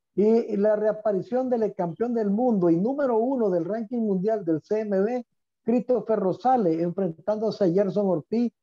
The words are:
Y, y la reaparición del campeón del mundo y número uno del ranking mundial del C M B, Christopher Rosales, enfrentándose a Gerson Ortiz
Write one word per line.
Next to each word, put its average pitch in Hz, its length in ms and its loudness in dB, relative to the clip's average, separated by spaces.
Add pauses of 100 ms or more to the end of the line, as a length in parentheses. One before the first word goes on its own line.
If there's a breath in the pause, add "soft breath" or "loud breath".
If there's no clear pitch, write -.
(140)
Y, 196 120 2
y 226 300 2
la 208 180 2
reaparición 214 760 -2
del 220 240 0
campeón 190 420 -4
del 214 160 0
mundo 208 380 2
y 165 80 4
número 247 400 0
uno 233 320 0
del 175 160 0
ranking 226 360 -6
mundial 208 440 -2
del 160 160 0
C 214 200 -2
M 202 200 0
B, 240 240 -2 (380)
Christopher 226 560 0
Rosales, 185 600 0
enfrentándose 196 840 -2
a 180 40 4
Gerson 190 400 0
Ortiz 214 440 -2 (100)